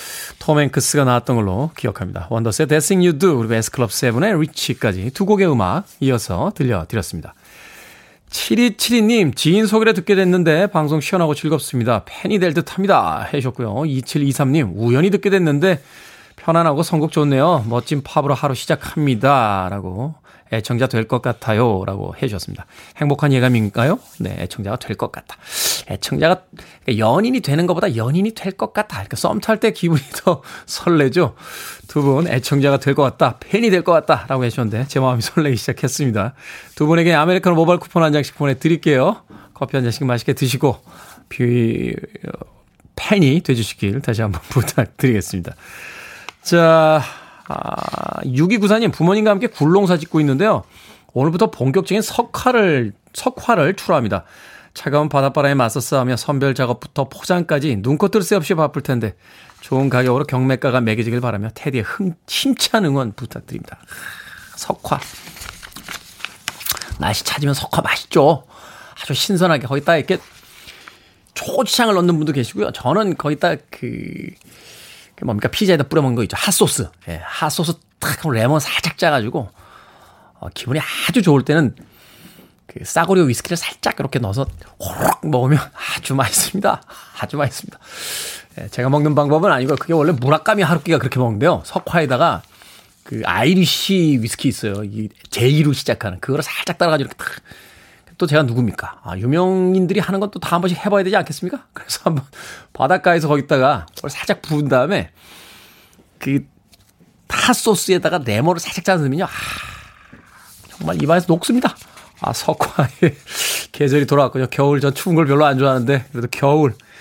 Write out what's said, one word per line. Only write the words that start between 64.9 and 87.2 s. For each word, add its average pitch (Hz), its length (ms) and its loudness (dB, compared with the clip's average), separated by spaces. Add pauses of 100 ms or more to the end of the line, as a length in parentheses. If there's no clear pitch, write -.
날씨 101 260 -2
찾으면 143 300 -2
석화 - 280 -2
맛있죠. - 640 2 (580)
아주 - 100 -6
신선하게 165 540 0
거기다 147 300 0
이렇게 165 220 0 (1160)
초고추장을 233 600 0
넣는 175 220 4
분도 156 160 0
계시고요. 139 400 -2
저는 175 460 -2
거기다 151 380 -2 (140)
그, - 600 -10 (840)
그 - 80 -12
뭡니까? 104 240 -2
피자에다 175 360 2
뿌려 156 180 0
먹는 131 140 0
거 117 60 0
있죠. 95 160 -6
핫소스. - 500 0 (200)
예, 82 160 -8
핫소스 160 500 -4 (240)
탁 - 200 -6
하고 160 120 -4
레몬 127 300 2
살짝 - 380 -6
짜가지고, 131 500 0 (920)
어, - 140 -12
기분이 131 240 -6 (300)
아주 220 140 2
좋을 143 220 6
때는 147 300 2 (920)
그 - 180 -18
싸구려 175 400 2
위스키를 135 320 -2
살짝 - 420 -6
이렇게 135 200 -4
넣어서 120 280 -4 (320)
호로록 - 480 -4
먹으면 135 320 2 (380)
아주 - 180 -6
맛있습니다. - 680 -2 (380)